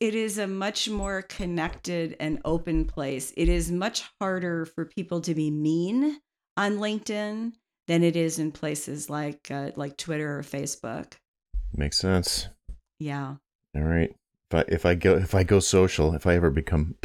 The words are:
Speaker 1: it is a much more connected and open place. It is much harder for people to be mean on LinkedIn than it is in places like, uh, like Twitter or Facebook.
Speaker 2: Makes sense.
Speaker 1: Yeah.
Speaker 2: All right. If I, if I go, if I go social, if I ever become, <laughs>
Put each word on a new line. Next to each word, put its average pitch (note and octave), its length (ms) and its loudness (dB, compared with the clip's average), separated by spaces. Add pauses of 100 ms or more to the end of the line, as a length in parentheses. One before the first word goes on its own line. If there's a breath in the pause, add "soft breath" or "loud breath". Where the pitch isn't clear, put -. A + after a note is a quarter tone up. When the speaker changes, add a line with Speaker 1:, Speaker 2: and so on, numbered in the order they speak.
Speaker 1:
it G#3+ 140 0
is A3 240 -2
a G#3 80 -2
much G3 420 -4
more G3 320 -4
connected F3 960 -4
and D#3 280 -2
open D#3+ 400 0
place. C#3 500 -6
It E3+ 140 4
is E3+ 200 2
much F3+ 320 -2 (160)
harder F3+ 460 -2
for D#3+ 220 -6
people F3 340 -4
to E3 140 -2
be D3+ 160 0
mean F3 680 2 (380)
on G#3 220 0
LinkedIn G#3+ 760 -4 (340)
than E3+ 160 4
it E3+ 140 4
is E3 220 0
in D#3 120 -2
places D3 600 -8
like, D3 400 -8
uh, C#3 260 -6
like C#3+ 220 -8
Twitter D3+ 400 -4
or D3 40 -8
Facebook. C#3 720 -8 (640)
Speaker 2:
Makes C#2+ 220 0
sense. F#2 500 2 (500)
Speaker 1:
Yeah. C#3+ 360 -6 (420)
Speaker 2:
All D2 60 0
right. E2 340 4 (340)
If - 40 -2
I, - 140 6
if E2+ 180 2
I F2 80 6
go, F#2 220 6
if F#2 180 0
I F#2+ 80 6
go G2 180 6
social, F#2 540 4
if D#2+ 120 -2
I F2 80 6
ever F2 160 6
become, D2+ 480 0
<laughs> - 60 -20